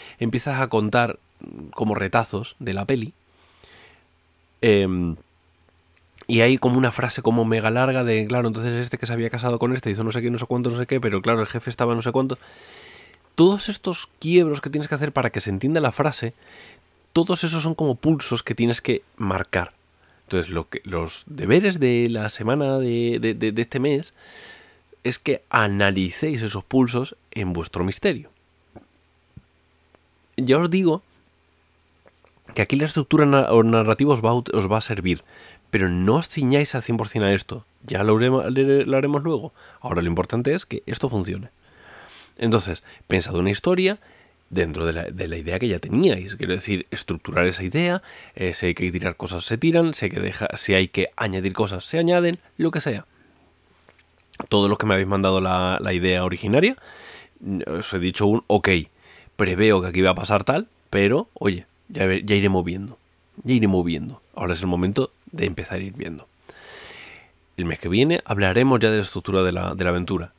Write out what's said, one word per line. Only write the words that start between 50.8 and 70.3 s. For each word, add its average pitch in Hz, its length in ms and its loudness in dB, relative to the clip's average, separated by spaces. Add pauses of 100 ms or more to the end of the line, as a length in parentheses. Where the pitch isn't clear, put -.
que - 280 -2
añadir 95 380 -4
cosas, 98 300 -4
se 160 140 -4
añaden, 175 400 2 (200)
lo 160 120 0
que 165 100 -4
sea. 104 260 -6 (1400)
Todos 101 180 4
los 104 100 0
que 107 80 -4
me 101 80 4
habéis 95 140 2
mandado 98 320 2
la, 92 400 0
la 98 140 -4
idea 90 280 2
originaria, 107 540 0 (920)
os 87 280 -6
he 95 40 -2
dicho 92 280 0
un 107 200 2
ok, 104 220 4 (680)
preveo 101 440 4
que 90 80 -2
aquí 90 140 2
va 92 80 6
a 92 40 4
pasar 101 300 0
tal, 170 240 -2 (220)
pero, 104 420 2
oye, 90 340 -4 (220)
ya - 160 -2
ve-, 95 180 0
ya 104 140 2
iremos 98 260 2
viendo, 90 360 -8 (460)
ya 127 100 2
iremos 98 300 4
viendo. 80 360 -6 (140)
Ahora 90 180 -4
es 85 80 -6
el 95 60 -4
momento 92 460 0 (180)
de 107 160 -4
empezar 92 320 -8
a 95 40 -8
ir 95 120 -12
viendo. - 340 -12 (1300)
El 92 80 -4
mes 80 140 -4
que 87 100 -8
viene 135 380 2
hablaremos 110 540 2
ya 110 100 4
de 110 60 2
la 104 60 0
estructura 95 400 -2
de 90 100 2
la, 90 220 -4
de 92 100 -2
la 87 60 2
aventura 87 480 -4